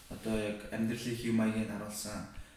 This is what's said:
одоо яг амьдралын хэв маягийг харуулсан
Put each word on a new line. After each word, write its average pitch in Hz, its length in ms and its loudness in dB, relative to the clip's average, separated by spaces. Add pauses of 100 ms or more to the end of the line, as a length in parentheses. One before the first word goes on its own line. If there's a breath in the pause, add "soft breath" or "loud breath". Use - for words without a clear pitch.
одоо 110 280 -2
яг 104 320 0
амьдралын 113 480 0
хэв 113 160 0
маягийг 110 400 4
харуулсан 104 480 -4 (380 soft breath)